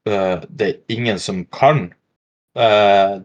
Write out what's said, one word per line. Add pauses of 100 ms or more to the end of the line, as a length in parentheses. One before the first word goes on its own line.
eh,
det
er
ingen
som
kan, (600)
eh,